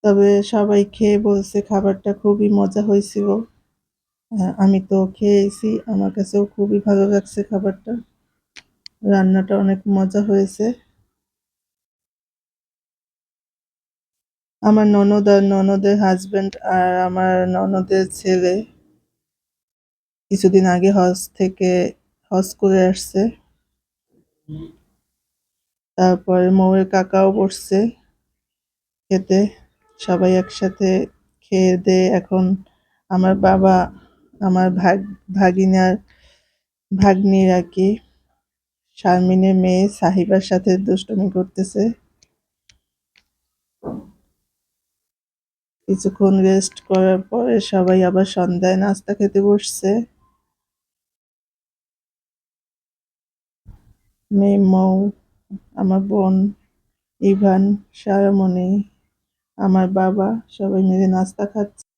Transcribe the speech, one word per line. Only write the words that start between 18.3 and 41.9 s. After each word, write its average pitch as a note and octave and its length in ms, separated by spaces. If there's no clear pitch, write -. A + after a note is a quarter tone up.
কিছুদিন F#3+ 360
আগে F3+ 240
হজ F3+ 280
থেকে, F#3 380
হজ F#3+ 240
করে F#3+ 300
আসছে। F#3+ 380
তারপরে F3+ 520
মৌয়ের F#3+ 380
কাকাও F#3+ 440
বসছে G3 460
খেতে, F#3+ 400
সবাই F#3 320
একসাথে F#3 580
খেয়ে F#3 400
দেয়ে F#3 380
এখন F#3 300
আমার F#3 260
বাবা F#3+ 400
আমার F#3 320
ভাগ-, G3 420
ভাগিনার, F#3 640
ভাগ্নির F#3+ 580
আর F3+ 140
কি, F#3+ 240
শারমিনের F#3 580
মেয়ে F#3 320
সাহিবার F#3+ 540
সাথে F#3 360
দুষ্টুমি G3 520
করতেছে। F#3+ 520